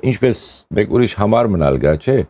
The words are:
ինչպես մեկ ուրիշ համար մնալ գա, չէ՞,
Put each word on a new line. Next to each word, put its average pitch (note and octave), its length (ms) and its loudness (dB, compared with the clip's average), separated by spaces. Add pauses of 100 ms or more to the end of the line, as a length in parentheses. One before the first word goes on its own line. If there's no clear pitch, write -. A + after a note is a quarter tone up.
ինչպես B2+ 380 0 (300)
մեկ G2+ 260 -2
ուրիշ A#2+ 200 2
համար A2 340 2
մնալ D2+ 300 0
գա, D2 160 2
չէ՞, C3 240 -2 (100)